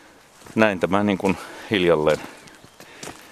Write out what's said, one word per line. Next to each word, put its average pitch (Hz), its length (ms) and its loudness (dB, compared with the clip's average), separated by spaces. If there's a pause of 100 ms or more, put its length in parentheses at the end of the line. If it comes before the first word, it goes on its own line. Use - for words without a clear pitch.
(560)
näin 107 240 2
tämä 98 240 0
niin 101 140 0
kuin 95 200 -2 (340)
hiljalleen, 80 480 2 (1120)